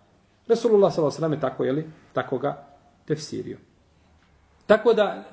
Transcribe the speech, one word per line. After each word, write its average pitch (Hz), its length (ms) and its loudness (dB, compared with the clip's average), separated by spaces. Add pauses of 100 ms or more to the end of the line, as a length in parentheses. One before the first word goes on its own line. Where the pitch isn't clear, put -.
(480)
Resulullah, 220 460 4
sallallahu 151 240 -2
alejhi 156 180 -2
ve 156 40 -6
selleme, - 0 -
tako, 131 240 -4
jeli, 147 260 -2 (240)
tako 131 240 -4
ga 143 280 -6 (400)
tefsirio. 113 520 -8 (1080)
Tako 214 280 4
da, 196 400 0